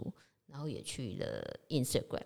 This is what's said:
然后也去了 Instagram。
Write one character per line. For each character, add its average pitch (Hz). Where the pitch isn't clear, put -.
然 139
后 151
也 120
去 117
了 -
Instagram。 -